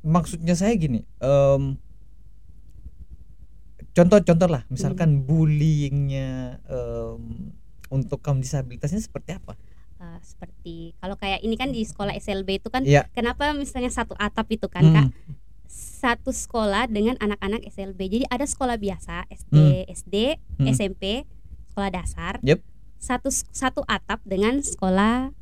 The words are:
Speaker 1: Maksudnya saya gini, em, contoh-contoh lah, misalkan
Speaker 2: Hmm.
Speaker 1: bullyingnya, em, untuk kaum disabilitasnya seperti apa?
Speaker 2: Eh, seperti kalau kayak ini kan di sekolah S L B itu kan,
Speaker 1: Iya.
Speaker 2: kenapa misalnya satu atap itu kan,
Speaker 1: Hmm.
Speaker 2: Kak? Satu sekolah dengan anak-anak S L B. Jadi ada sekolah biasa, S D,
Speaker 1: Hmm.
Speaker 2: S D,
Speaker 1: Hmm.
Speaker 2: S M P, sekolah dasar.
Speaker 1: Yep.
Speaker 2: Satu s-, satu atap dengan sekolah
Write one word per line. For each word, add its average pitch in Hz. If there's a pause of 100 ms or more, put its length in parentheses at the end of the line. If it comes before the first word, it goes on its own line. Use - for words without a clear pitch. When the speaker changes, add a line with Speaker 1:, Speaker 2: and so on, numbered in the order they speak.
Speaker 1:
Maksudnya 170
saya 190
gini, 147 (140)
em, 139 (2250)
contoh-contoh 175
lah, 139
misalkan 170
Speaker 2:
Hmm. 135
Speaker 1:
bullyingnya, 143 (320)
em, 117 (380)
untuk 135
kaum 139
disabilitasnya 135
seperti -
apa? - (400)
Speaker 2:
Eh, 170
seperti - (220)
kalau 190
kayak 196
ini 226
kan 254
di 233
sekolah 202
S -
L 196
B 190
itu -
kan, 254
Speaker 1:
Iya. 143
Speaker 2:
kenapa 254
misalnya 262
satu 233
atap 208
itu 220
kan, 180
Speaker 1:
Hmm. 160
Speaker 2:
Kak? 143 (600)
Satu -
sekolah 220
dengan 220
anak-anak 208
S -
L 190
B. 190
Jadi 226
ada 254
sekolah 262
biasa, 180
S -
D, - (280)
Speaker 1:
Hmm. -
Speaker 2:
S -
D, 180 (420)
Speaker 1:
Hmm. 135
Speaker 2:
S -
M 190
P, 214 (400)
sekolah 196
dasar. 175
Speaker 1:
Yep. 151 (380)
Speaker 2:
Satu 247
s-, -
satu 269
atap 214
dengan 202
sekolah 226 (100)